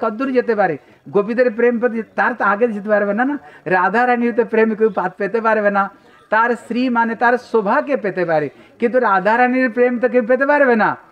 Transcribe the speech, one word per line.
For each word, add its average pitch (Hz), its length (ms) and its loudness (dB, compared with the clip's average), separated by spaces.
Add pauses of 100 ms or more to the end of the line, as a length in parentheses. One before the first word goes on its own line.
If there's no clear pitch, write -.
কদ্দূর 240 320 -4
যেতে 233 220 0
পারে? 180 240 -2 (300)
গোপীদের 214 420 0
প্রেম 233 280 0
প্রতি 226 240 -2 (120)
তার 214 200 -2
তো 226 100 -4
আগে 208 240 0
যেতে 208 200 -6
পারবে 208 260 0
না, 240 100 0
না? 285 140 -4 (260)
রাধা 190 420 0
রানীর 240 280 0
তো 233 100 0
প্রেম 220 300 0
কেউ 220 160 0
পা-, 180 260 -4
পেতে 202 240 -4
পারবে 214 300 0
না। 196 200 -2 (400)
তার 226 200 2
শ্রী 240 380 -4
মানে 233 260 0
তার 247 240 2 (140)
শোভাকে 247 440 0
পেতে 185 280 -2
পারে, 156 260 -2 (280)
কিন্তু 233 200 0
রাধা 208 400 2
রানীর 247 320 2
প্রেম 247 280 0
তো 247 100 0
কেউ 240 180 0
পেতে 262 200 2
পারবে 285 300 4
না। 175 200 2 (160)